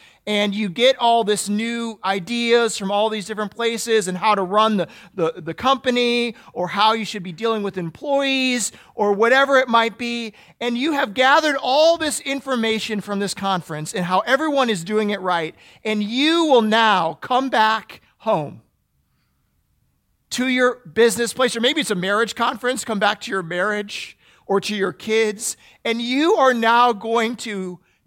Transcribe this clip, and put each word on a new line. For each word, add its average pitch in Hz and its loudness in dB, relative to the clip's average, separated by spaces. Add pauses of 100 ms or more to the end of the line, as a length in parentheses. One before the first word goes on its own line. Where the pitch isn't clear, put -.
(260)
and 208 -2
you 208 -2
get 240 2
all 233 4
this 202 -2
new 226 -4
ideas 233 0
from 196 -4
all 208 0
these 214 -6
different 208 -6
places 226 -2
and 180 -4
how 208 2
to 202 0
run 214 2
the, 160 0 (260)
the, 165 -2
the 160 -10
company 240 0 (200)
or 175 -4
how 208 2
you 226 -4
should 202 -8
be 175 -10
dealing 220 -2
with 190 -6
employees 262 -2 (240)
or 208 2
whatever 262 4
it 254 4
might 226 2
be. 233 -6 (280)
And 233 -2
you 294 -2
have 254 -2
gathered 277 4
all 311 4
this 311 -4
information 226 -2
from 202 -6
this 202 -4
conference 170 -4
and 180 -2
how 185 2
everyone 269 2
is 170 -4
doing 214 0
it 202 -4
right. 175 -2 (300)
And 214 -2
you 294 0
will 254 4
now 214 2
come 254 -2
back 220 0 (180)
home 156 -4 (1700)
to 254 -2
your 254 2 (100)
business 220 2
place, 247 0
or 226 -4
maybe 294 2
it's 208 -2
a 202 0
marriage 202 0
conference, 247 -4
come 214 -4
back 208 0
to 233 -12
your 190 -4
marriage 208 -6 (300)
or 196 2
to 208 -4
your 185 -2
kids, 220 -2 (300)
and 233 -2
you 277 2
are 262 4
now 233 4
going 226 -2
to 185 -8 (260)